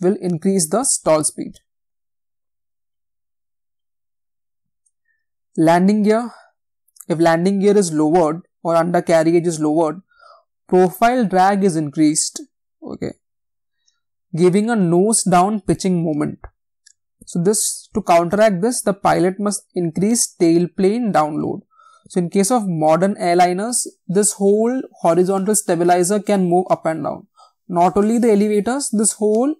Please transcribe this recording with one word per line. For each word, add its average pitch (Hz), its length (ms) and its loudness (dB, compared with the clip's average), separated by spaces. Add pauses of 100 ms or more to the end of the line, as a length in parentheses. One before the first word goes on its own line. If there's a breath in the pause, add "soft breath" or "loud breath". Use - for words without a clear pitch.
will 190 180 0
increase 180 500 -2
the 214 140 -2
stall 156 400 0
speed. - 360 -10 (4000)
Landing 180 480 2
gear. 220 260 0 (760 loud breath)
If 160 120 -4
landing 170 420 0
gear 202 160 2
is 175 160 0
lowered 156 480 0 (220)
or 170 120 -2
undercarriage 165 720 2
is 160 140 -4
lowered, 156 400 0 (680 soft breath)
profile 220 580 2
drag 190 380 2
is 185 120 2
increased, 156 680 -2 (400)
okay, - 300 -10 (1200)
giving 180 360 2
a 240 60 0
nose 190 480 2
down 185 360 2
pitching 175 460 -2
moment. 151 340 -6 (840)
So - 180 -6
this, - 500 -4
to 214 80 -4
counteract 180 600 2
this, 240 200 -2
the 202 120 -2
pilot 175 460 0
must 202 260 -4 (100)
increase 180 520 -2
tail 170 400 0 (100)
plane 208 340 0
download. 156 500 -2 (460 soft breath)
So - 120 -4
in 170 100 -2
case 196 200 0
of 233 180 0
modern 165 480 0
airliners, 180 720 0 (200)
this 202 260 0
whole 220 480 0 (200)
horizontal 190 540 2
stabilizer 180 640 0
can 196 300 0
move 180 200 2
up 165 160 -2
and 160 180 -4
down. 151 240 -10 (400 soft breath)
Not 175 300 0
only 214 220 2
the 233 120 2
elevators, 214 600 0
this - 220 0
whole 226 460 0